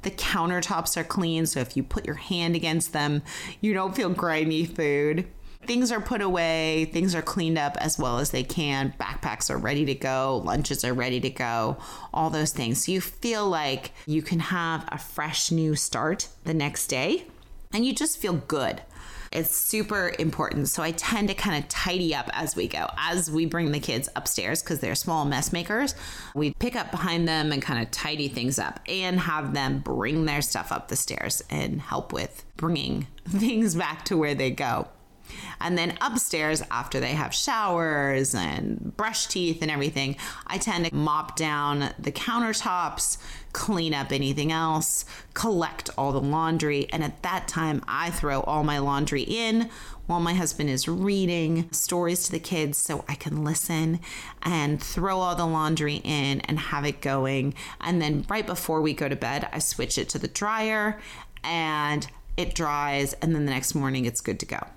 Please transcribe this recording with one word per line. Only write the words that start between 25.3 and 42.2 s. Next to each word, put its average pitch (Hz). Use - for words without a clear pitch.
makers. 208
We 147
pick 240
up 208
behind 170
them 156
and 135
kinda 117
tidy 151
things 123
up -
and 185
have 151
them 139
bring 135
their 147
stuff -
up -
the -
stairs -
and -
help -
with -
bringing 160
<laughs> -
things 220
back 160
to 185
where 147
they 135
go. -
And 175
then 170
upstairs, 160
after -
they 127
have 151
showers 156
and 76
brush 220
teeth 170
and 156
everything, 139
I 190
tend 175
to 151
mop 151
down 143
the -
countertops, 214